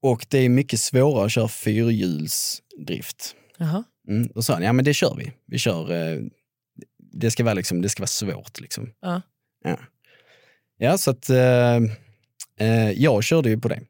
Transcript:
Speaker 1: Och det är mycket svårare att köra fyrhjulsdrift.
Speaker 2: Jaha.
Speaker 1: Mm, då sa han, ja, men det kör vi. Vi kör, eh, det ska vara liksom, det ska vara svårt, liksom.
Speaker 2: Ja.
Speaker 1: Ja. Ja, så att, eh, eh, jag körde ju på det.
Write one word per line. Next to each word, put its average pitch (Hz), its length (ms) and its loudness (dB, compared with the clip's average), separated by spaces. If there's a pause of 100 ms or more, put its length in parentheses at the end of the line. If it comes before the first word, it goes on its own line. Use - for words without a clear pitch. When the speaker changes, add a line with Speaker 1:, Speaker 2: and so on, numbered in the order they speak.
Speaker 1:
Och 123 260 0
det 139 100 2
är 127 100 4
mycket 123 320 2
svårare 131 460 2
att 107 60 0
köra 113 160 0 (720)
fyrhjulsdrift. - 1120 -8 (220)
Speaker 2:
Jaha. 175 280 -4 (240)
Speaker 1:
Mm, 113 260 -2
då 113 80 -6
sa 131 100 0
han, 85 100 0
ja, 107 100 2
men 127 120 2
det 147 100 4
kör - 240 0
vi. - 140 -12 (140)
Vi 120 120 -6
kör, 87 340 -2
eh, 82 260 -4 (960)
det 117 180 0
ska 120 140 0
vara 113 100 2
liksom, 90 280 -2
det 98 60 -2
ska - 120 -4
vara 98 60 -4
svårt, - 540 -8
liksom. 113 300 -12 (100)
Speaker 2:
Ja. 180 220 -6 (420)
Speaker 1:
Ja. 82 120 -4 (1000)
Ja, 185 220 2
så - 120 0
att, - 200 -4
eh, 123 460 6 (840)
eh, 113 300 4
jag 110 340 2
körde 160 260 2
ju 110 100 2
på 117 80 -2
det. - 220 -4